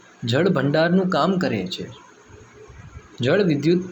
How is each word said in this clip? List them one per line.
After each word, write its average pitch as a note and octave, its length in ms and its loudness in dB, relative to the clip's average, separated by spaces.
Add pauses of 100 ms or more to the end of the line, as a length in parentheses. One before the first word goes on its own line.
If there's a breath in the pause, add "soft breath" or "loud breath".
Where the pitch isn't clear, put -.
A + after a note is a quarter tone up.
(240)
જળ B2+ 260 2
ભંડારનું D#3+ 600 2
કામ E3 280 2
કરે A2 300 -2
છે. - 180 -10 (1400)
જળ E3 220 2
વિદ્યુત E3 380 2 (100)